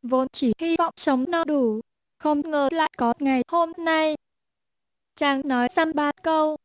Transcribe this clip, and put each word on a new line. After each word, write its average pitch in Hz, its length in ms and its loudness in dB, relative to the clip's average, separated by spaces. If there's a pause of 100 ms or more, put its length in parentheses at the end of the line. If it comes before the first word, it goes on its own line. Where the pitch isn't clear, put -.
Vốn 254 320 0
chỉ 240 240 0
hy 330 200 -2
vọng 330 180 0
sống 262 320 0
no 339 160 -2
đủ, 247 380 0 (360)
không 302 340 -2
ngờ 285 200 2
lại 320 260 0
có 233 220 0
ngày 262 280 0
hôm 330 300 0
nay." 311 380 0 (1000)
Chàng 277 300 0
nói 247 260 0
dăm 320 220 2
ba 294 180 0 (120)
câu 311 420 0